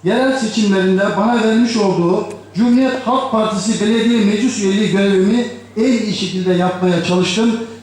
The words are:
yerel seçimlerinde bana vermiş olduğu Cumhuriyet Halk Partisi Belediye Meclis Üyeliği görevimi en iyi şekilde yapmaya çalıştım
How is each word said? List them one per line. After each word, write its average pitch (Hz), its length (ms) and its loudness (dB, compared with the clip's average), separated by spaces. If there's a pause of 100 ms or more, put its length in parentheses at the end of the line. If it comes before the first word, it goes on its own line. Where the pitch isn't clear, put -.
yerel 254 340 0
seçimlerinde 196 680 0 (120)
bana 220 280 0
vermiş 226 320 2
olduğu 185 480 0 (300)
Cumhuriyet 247 520 2
Halk 262 260 -2
Partisi 214 540 -2
Belediye 233 380 2
Meclis 208 380 0
Üyeliği 196 300 0
görevimi 196 540 2 (300)
en 247 160 2
iyi 208 220 -2
şekilde 185 380 -2
yapmaya 180 520 0
çalıştım 214 560 0 (220)